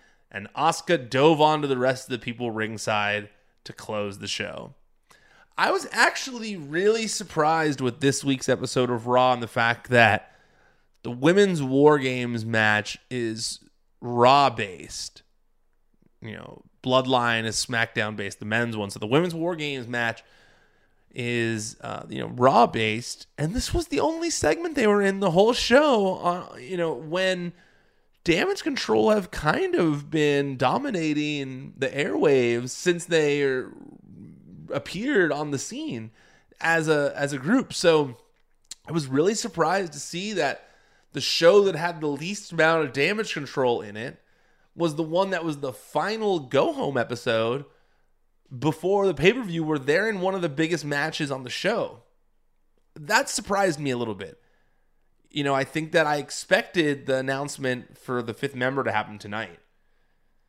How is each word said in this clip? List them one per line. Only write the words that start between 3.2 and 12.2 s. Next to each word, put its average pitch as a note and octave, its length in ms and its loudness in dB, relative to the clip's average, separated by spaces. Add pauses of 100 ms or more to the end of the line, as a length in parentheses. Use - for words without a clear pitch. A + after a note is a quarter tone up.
to - 100 -16
close G#2 440 -8
the G#2 80 -10
show. - 480 -10 (840)
I G3 120 2
was F4 220 -2
actually A3+ 640 0
really F#3+ 500 0
surprised D#3 760 0
with B2 180 -2
this C3+ 240 0
week's C3+ 240 -2
episode B2 400 0
of A#2 180 -4
Raw B2+ 280 4
and A#2+ 80 -4
the A2+ 60 -6
fact A#2+ 420 0
that A2+ 420 4 (680)
the B2 80 -8
women's E3+ 520 2
War C#3+ 360 6
Games B2 480 -4